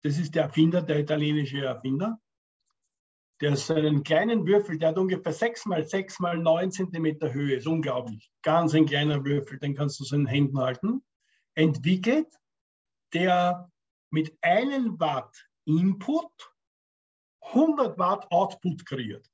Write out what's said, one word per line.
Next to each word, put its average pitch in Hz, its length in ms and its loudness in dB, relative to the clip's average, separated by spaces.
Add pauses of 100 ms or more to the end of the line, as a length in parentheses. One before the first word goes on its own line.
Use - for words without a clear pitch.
Das 143 160 -2
ist 165 160 -4
der 160 80 2
Erfinder, 165 400 2
der 151 160 0
italienische 147 640 -2
Erfinder. 139 560 -4 (1200)
Der 147 120 2
hat 143 60 2
so 147 140 -4
einen 151 300 2
kleinen 196 440 2
Würfel, 196 320 2
der 160 120 2
hat 165 80 -2
ungefähr 185 340 0
sechs 233 320 -4
mal 170 220 -2
sechs 196 340 -6
mal 175 160 0
neun 170 340 2
Zentimeter 160 640 -4
Höhe. 139 240 0
Ist 120 100 -6
unglaublich. 127 640 -4 (120)
Ganz 156 320 2
ein 156 100 8
kleiner 143 400 0
Würfel, 139 360 -2
den 143 140 -4
kannst 147 240 -4
du 139 60 -10
so 127 100 -6
in 147 100 2
den 127 40 -2
Händen 139 300 2
halten. 131 440 -2 (520)
Entwickelt, 185 760 2 (880)
der 180 560 2 (400)
mit 156 320 -2
einem 226 580 0
Watt - 480 -4 (160)
Input 196 880 0 (1000)
hundert 285 440 2
Watt 185 320 -2
Output - 540 -2
kreiert. - 500 -10